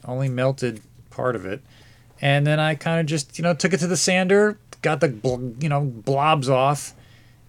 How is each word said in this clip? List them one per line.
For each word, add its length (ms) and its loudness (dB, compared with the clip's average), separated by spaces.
only 240 -4
melted 520 -2
part 280 -4
of 80 -10
it. 160 -8
And 240 2
then 140 2
I 160 0
kinda 280 -2
just, 340 -4
you 60 -6
know, 100 2
took 200 -2
it 60 0
to 80 -2
the 100 0
sander, 600 2
got 180 0
the 80 4
bl-, 520 -4
you 100 -2
know, 120 0
blobs 680 0
off, 440 2